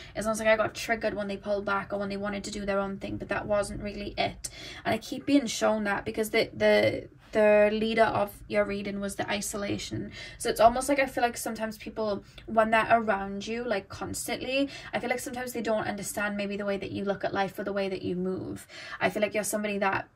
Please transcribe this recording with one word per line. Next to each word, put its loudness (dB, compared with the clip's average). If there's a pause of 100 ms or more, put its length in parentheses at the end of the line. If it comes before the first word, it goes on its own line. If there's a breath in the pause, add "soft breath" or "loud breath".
(140 loud breath)
It's -4
almost 0
like 0
I 8
got 0
triggered -2
when -4
they -4
pulled -2
back -2
or -2
when -4
they -4
wanted -4
to -8
do -8
their 0
own -2
thing, -8
but -8
that -2
wasn't -2
really -8
it. -4 (340 loud breath)
And 2
I 0
keep -10
being 6
shown 2
that -2
because -2
the, 2
the, 4 (240)
the 8
leader 4
of 0 (160)
your 4
reading -4
was -6
the -4
isolation. -4 (280 loud breath)
So -4
it's 2
almost 8
like 4
I 4
feel -4
like 0
sometimes -6
people, -4 (220 loud breath)
when 4
they're 4
around 2
you, -4
like, -2
constantly, -2 (240 loud breath)
I 0
feel -2
like 0
sometimes -6
they -4
don't 0
understand -4
maybe -2
the -4
way 0
that -8
you -4
look -2
at -2
life -2
or -4
the -4
way -2
that -6
you -4
move. -4 (320 loud breath)
I 2
feel -4
like 0
you're -2
somebody -2
that 0